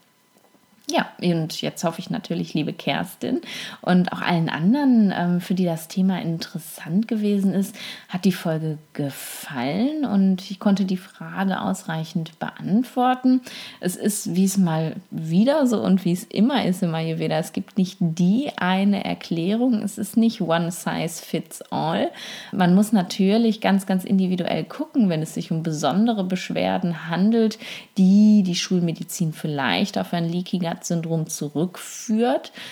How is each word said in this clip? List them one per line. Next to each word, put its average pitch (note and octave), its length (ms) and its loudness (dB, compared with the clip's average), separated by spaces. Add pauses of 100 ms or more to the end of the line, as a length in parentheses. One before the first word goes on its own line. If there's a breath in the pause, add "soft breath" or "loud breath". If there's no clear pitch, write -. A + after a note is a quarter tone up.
(920)
Ja, E4 160 0 (140)
und E3 400 0
jetzt - 240 -6
hoffe E3 160 -2
ich - 80 -12
natürlich, E3+ 460 -6
liebe D#3 180 -2
Kerstin, - 680 -4 (400 loud breath)
und F3+ 280 4
auch F3+ 120 -8
allen E3 260 0
anderen, A3 640 4
ähm, F3 280 0
für - 100 -4
die F3+ 140 2
das E3 220 -4
Thema F#3+ 340 0
interessant E3 840 -4
gewesen G#3 440 2
ist, G3 240 -2 (320 loud breath)
hat F3+ 160 -6
die F#3+ 80 6
Folge D#3+ 460 -2 (160)
gefallen F3 1120 -4
und F#3+ 440 2
ich G3 80 -12
konnte G3 280 2
die F#3 100 0
Frage F3+ 640 -4
ausreichend E3 800 -4
beantworten. B3+ 1040 0 (380 loud breath)
Es F3+ 160 -2
ist, - 380 -2
wie F#3+ 120 4
es F#3+ 100 0
mal D#3+ 400 2 (140)
wieder G3 560 2
so A3+ 160 2
und F#3+ 240 4
wie E3+ 60 2
es F3+ 120 -2
immer B3 400 2
ist F3+ 180 0
im E3+ 120 0
Ayurveda, D#3+ 440 -2
es F3 140 -4
gibt - 240 -6
nicht F#3 240 -2
die F#3 560 2
eine F#3+ 480 2
Erklärung, G#3 800 0
es G3+ 160 -6
ist G#3 180 -4
nicht A3+ 240 2
one E3+ 300 2
size E3 520 -6
fits - 380 -6 (100)
all. E3+ 400 -2 (420 loud breath)
Man F3+ 220 4
muss G#3 180 4
natürlich G#3 680 2
ganz, F#3+ 240 2
ganz F#3+ 200 -2
individuell F3+ 600 0
gucken, C4 460 0
wenn D#3+ 100 0
es D#3 140 -6
sich F3 160 -6
um D#3+ 120 -2
besondere E3+ 640 2
Beschwerden F3+ 840 -2
handelt, G#3+ 480 2 (400 loud breath)
die G#3 440 8
die F3+ 120 0
Schulmedizin E3+ 800 -2
vielleicht C#3 640 0
auf F#3 160 -4
ein E3+ 160 -2
Leaky F3+ 280 -4
Gut F3 260 -4
Syndrom E3 420 -2
zurückführt, F3+ 1300 -2 (200 loud breath)